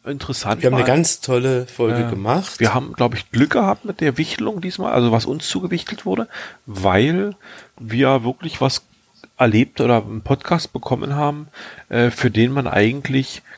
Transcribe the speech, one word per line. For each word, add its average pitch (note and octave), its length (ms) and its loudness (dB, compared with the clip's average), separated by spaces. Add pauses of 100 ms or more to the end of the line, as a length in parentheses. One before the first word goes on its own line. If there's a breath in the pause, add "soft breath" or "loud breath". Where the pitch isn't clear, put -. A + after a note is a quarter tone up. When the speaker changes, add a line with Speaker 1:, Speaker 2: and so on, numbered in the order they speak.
Speaker 1:
interessant C3 560 -6
Speaker 2:
Wir C3 60 4
haben B2+ 60 4
eine B2+ 100 2
Speaker 1:
mal. C3+ 40 2
Speaker 2:
ganz D3+ 340 2
tolle B2+ 440 0
Folge A#2 420 0
Speaker 1:
Äh, - 20 -2
Speaker 2:
gemacht. A#2 500 -2
Speaker 1:
wir A2+ 140 4
haben, C3 180 -4
glaub A#2 240 0
ich, - 160 -10
Glück C#3 200 2
gehabt G#3 340 0
mit G3+ 160 -6
der C#3 160 0
Wichtelung G#3 420 -4
diesmal, F#3 320 -6
also A#2 220 2
was A#2 120 2
uns D3 220 -6
zugewichtelt F3+ 580 -6
wurde, A3 220 -2 (380 loud breath)
weil A2+ 680 0 (440 loud breath)
wir B2 460 2
wirklich C3 340 -6
was C3 220 0 (560)
erlebt A#2 420 2
oder A#2 240 4
einen A2 180 -8
Podcast - 520 -2
bekommen C#3 420 -4
haben, D3 320 -2 (400 loud breath)
äh, A#2+ 240 2
für - 180 0
den A2+ 220 4
man C3+ 160 -2
eigentlich C3 760 0 (160 loud breath)